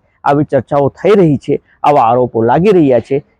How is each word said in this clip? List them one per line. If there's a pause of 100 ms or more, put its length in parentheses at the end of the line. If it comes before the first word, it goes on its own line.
(240)
આવી
ચર્ચાઓ
થઈ
રહી
છે, (220)
આવા
આરોપો
લાગી
રહ્યા
છે, (140)